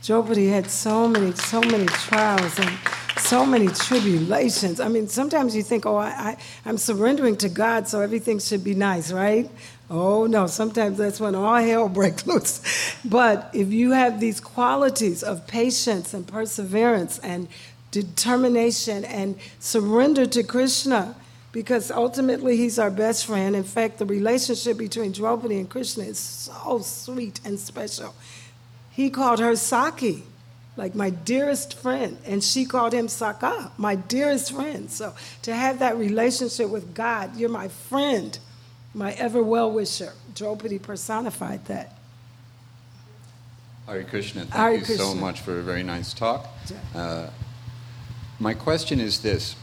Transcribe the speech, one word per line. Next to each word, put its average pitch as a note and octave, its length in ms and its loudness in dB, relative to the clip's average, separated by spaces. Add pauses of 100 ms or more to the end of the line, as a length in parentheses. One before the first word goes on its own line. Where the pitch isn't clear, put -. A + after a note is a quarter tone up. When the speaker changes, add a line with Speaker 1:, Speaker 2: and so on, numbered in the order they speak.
Speaker 1:
Draupadi G#3+ 460 4
had G3 200 2
so A3 380 2
many, G#3 260 4
so - 280 -2
many A3 260 4
trials G3 720 2
and F#3 100 2 (480)
so B3 280 4
many A#3+ 220 6
tribulations. G3 1120 2
I B3 80 0
mean, A3 200 0
sometimes C4+ 480 0
you G#3+ 80 0
think, G#3+ 220 0
"Oh, G#3+ 100 2
I, G#3 140 0
I, A3+ 280 -6 (280)
I'm A3+ 120 -2
surrendering A3+ 600 2
to G3+ 120 0
God, G#3+ 380 0
so G#3+ 140 0
everything G#3+ 380 0
should G3 240 -2
be G3+ 120 0
nice," F#3 360 0
right? G#3 380 2 (380)
Oh, F#3+ 380 2
no, G#3+ 220 4
sometimes G#3+ 500 0
that's G3+ 220 0
when G#3 160 0
all G#3 200 4
hell A3+ 340 4
<laughs> F#3 100 -2
breaks F#3+ 260 2
loose. - 340 0 (460)
But A3 480 4
if G3 180 2
you A#3+ 200 4
have B3 280 4
these A3 200 0
qualities B3 840 2
of E3 240 -4
patience A#3 680 0
and F3+ 140 -8
perseverance G#3+ 920 0
and F3 280 -6 (440)
determination A#3 1120 2
and G3 300 -4 (240)
surrender A#3+ 680 4
to A#3+ 160 2
Krishna, B3+ 720 0 (360)
because A3+ 400 -2
ultimately B3+ 680 2
he's A#3 220 2
our G#3 120 4
best A3 340 0
friend. G3+ 300 0
In G3 80 0
fact, A3 360 -2
the G#3+ 60 0
relationship A3+ 720 0
between A3 340 -4
Draupadi A3 480 -2
and F#3 100 -6
Krishna A#3 340 -6
is G3+ 160 -8
so - 600 -6
sweet B3 680 -8
and G3+ 140 -6
special. - 540 -10 (760)
He C4+ 180 0
called B3+ 300 2
her A#3 160 4
Saki, B3+ 680 0 (540)
like, G3 180 -6
"My G3+ 160 0
dearest C4 680 -2
friend," B3+ 480 -4
and G3+ 180 -2
she C4 220 0
called A#3+ 280 0
him A#3 160 0
Saka, A#3 680 -4
"My G#3 180 0
dearest B3+ 580 0
friend." C#4 360 -6
So G#3+ 240 -8 (300)
to A3+ 100 -4
have B3+ 260 0
that A#3+ 180 2
relationship A#3 720 0
with F3+ 240 -6
God, A3 440 -4
"You're A#3 120 0
my G3+ 180 -6
friend, B3+ 720 -2 (560)
my G3+ 200 -6
ever A#3+ 300 0
well-wisher," A3 680 0 (200)
Draupadi G#3 460 -6
personified A3 840 -6
that. - 320 -8 (1900)
Speaker 2:
Hare F#2+ 180 -8
Krishna. G2+ 380 -6
Thank - 120 -10
Speaker 1:
Hare A3+ 200 4
Speaker 2:
you G#3 120 -2
so A3+ 100 -2
Speaker 1:
Krishna. G2 260 0
Speaker 2:
much F2+ 200 -4
for F2+ 180 -4
a - 20 -6
very F2+ 220 -4
nice F2 300 -6
talk. A#2 340 -2 (180)
Speaker 1:
Jai. - 340 -12
Speaker 2:
Uh, E2 300 -6 (1120)
my A2 140 -2
question D#3 460 0
is G#2+ 220 -2
this. G2 420 -2